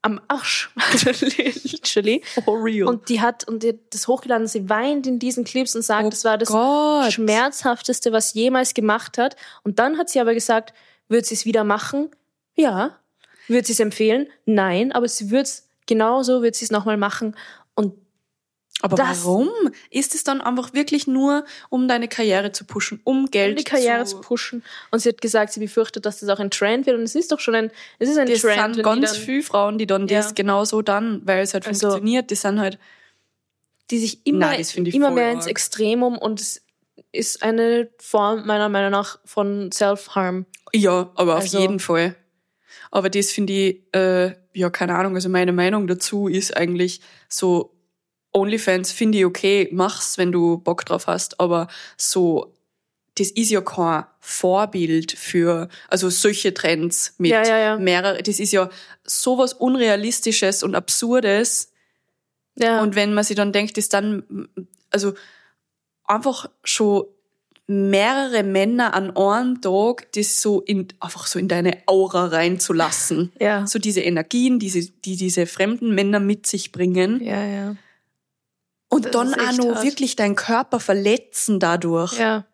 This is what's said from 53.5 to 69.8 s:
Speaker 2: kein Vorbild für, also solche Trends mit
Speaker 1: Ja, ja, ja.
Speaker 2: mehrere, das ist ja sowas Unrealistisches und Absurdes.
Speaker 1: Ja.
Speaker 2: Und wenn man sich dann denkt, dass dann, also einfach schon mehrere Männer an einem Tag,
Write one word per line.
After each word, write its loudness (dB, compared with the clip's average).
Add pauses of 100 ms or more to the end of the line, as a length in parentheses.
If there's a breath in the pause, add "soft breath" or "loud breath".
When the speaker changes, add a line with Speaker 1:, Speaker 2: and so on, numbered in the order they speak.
Speaker 2:
kein -2 (160)
Vorbild 0
für, 0 (220 loud breath)
also 0
solche 0
Trends -2
mit 2
Speaker 1:
Ja, 4
ja, 4
ja. 0
Speaker 2:
mehrere, 0
das -2
ist -2
ja 2 (360 loud breath)
sowas 0
Unrealistisches 0
und -2
Absurdes. 0 (840)
Speaker 1:
Ja. 2
Speaker 2:
Und 0
wenn 2
man 2
sich -2
dann 0
denkt, 0
dass -2
dann, -4 (420)
also 0 (920 loud breath)
einfach -2 (140)
schon 0 (640)
mehrere 0
Männer 0
an -4
einem 2
Tag, 0